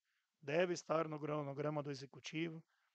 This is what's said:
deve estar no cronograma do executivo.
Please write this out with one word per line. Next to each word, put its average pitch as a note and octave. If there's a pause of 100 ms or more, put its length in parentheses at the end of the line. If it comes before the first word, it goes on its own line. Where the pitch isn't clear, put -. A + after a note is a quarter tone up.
(420)
deve F3
estar D#3+
no D3+
cronograma D3
do C#3+
executivo. D#3+ (320)